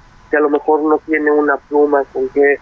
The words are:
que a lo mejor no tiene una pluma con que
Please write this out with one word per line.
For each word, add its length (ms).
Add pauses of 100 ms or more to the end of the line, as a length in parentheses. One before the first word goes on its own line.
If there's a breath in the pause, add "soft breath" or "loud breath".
(300)
que 80
a 40
lo 80
mejor 320
no 180
tiene 320
una 260
pluma 460 (100)
con 160
que 320